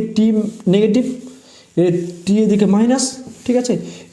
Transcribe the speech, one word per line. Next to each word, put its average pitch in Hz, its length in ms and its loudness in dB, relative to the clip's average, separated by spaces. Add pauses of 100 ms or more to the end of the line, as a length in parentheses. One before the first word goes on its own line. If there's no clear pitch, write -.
(160)
টি 214 100 4 (480)
নেগেটিভ, 214 320 2 (760)
এ 175 40 4 (400)
টি 190 80 2 (120)
এদিকে 202 200 2 (100)
মাইনাস, 240 300 2 (400)
ঠিক 247 160 0
আছে, 247 120 -2 (400)